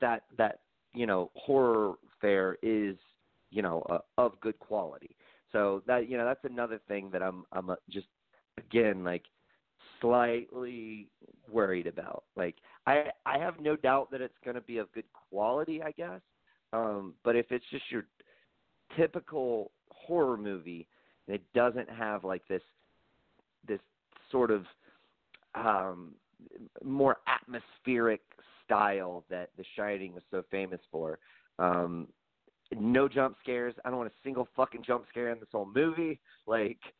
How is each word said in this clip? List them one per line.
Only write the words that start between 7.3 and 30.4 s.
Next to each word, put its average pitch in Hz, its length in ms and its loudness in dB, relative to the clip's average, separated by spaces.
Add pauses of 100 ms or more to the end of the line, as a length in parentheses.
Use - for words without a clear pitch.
I'm, 92 180 -6
uh, 90 60 -2 (140)
just, 95 180 -10 (500)
again, 107 460 2
like, 87 200 -4 (760)
slightly 120 1080 0 (420)
worried 95 380 2
about. - 360 -8 (120)
Like, 87 200 -2 (320)
I, 147 180 6 (200)
I 139 120 0
have 165 220 -4
no 151 160 0
doubt 135 360 2
that 131 100 -6
it's 123 240 -10
gonna 123 160 -6
be 117 160 -8
of 107 160 -6
good 113 120 -10 (240)
quality, 143 520 -2
I 156 100 -6
guess. 175 300 -10 (520)
Um, 104 400 -2 (100)
but 120 120 4
if 120 160 2
it's 123 200 -2
just 139 200 -8
your 110 140 -4 (920)
typical 139 720 -2 (180)
horror 143 480 0
movie, 87 500 -8 (400)
and 101 80 -4
it 90 80 -8 (100)
doesn't 120 360 2
have, 107 340 -4
like, 95 240 -4
this, 92 140 -2 (1080)
this 101 120 -4 (520)
sort 123 200 4
of, 98 140 2 (920)
um, 95 580 -2 (720)
more 135 340 2 (100)
atmospheric 120 920 0 (420)
style 98 640 2
that 90 280 -6
The 92 80 -14 (100)
Shining 98 380 -4
was 87 180 -16
so 92 180 -4